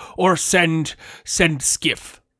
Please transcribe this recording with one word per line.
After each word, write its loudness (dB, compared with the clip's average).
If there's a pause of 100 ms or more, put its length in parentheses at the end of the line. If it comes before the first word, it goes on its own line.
(180)
or 4
send, 0 (280)
send 0
skiff. -4 (180)